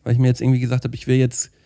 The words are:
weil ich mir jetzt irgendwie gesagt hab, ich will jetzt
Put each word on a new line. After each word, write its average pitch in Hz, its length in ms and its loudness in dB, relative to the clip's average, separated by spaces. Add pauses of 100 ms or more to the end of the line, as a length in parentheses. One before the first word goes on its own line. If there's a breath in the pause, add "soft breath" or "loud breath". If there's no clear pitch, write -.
weil 120 100 0
ich 123 60 2
mir 127 80 4
jetzt 123 140 0
irgendwie 127 180 2
gesagt 123 260 -2
hab, 117 80 -6
ich - 140 -12
will 131 100 2
jetzt 123 340 -2 (140 soft breath)